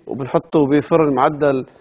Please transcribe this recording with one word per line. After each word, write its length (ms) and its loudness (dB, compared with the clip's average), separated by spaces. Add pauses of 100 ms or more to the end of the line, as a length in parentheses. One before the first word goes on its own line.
وبنحطه 580 -2
بفرن 500 0
معدل 500 0 (160)